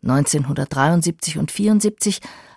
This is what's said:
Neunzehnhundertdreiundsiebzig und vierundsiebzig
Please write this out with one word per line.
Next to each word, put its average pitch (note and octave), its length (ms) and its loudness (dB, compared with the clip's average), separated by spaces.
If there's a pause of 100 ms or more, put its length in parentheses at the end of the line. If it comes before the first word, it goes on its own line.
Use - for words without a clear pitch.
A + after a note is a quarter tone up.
Neunzehnhundertdreiundsiebzig C#3+ 1400 0
und - 120 -4
vierundsiebzig G#3 680 0 (360)